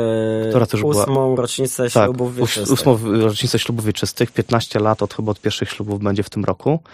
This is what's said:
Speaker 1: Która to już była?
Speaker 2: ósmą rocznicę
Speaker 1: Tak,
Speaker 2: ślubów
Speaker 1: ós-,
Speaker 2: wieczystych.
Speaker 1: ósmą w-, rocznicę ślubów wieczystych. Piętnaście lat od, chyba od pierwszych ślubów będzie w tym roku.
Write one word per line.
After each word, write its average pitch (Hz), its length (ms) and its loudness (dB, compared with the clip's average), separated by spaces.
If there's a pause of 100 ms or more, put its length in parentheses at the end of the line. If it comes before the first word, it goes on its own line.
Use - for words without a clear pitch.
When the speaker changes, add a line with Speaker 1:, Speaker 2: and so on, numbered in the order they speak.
(500)
Speaker 1:
Która 117 160 4
to 113 120 -2
już 104 40 -2
była? 110 220 2
Speaker 2:
ósmą 131 320 2
rocznicę 127 540 -2
Speaker 1:
Tak, 113 140 4
Speaker 2:
ślubów 123 280 0
Speaker 1:
ós-, 123 40 -10
Speaker 2:
wieczystych. 117 380 0
Speaker 1:
ósmą 127 220 4
w-, 110 280 0
rocznicę 110 360 0
ślubów 117 260 -4
wieczystych. 107 460 -2
Piętnaście 117 480 0
lat 107 240 2
od, 101 100 -4
chyba 110 180 -4
od 101 100 -6
pierwszych - 280 -4
ślubów 104 340 -6
będzie 101 200 0
w - 60 -14
tym 104 160 -6
roku. 139 340 0 (140)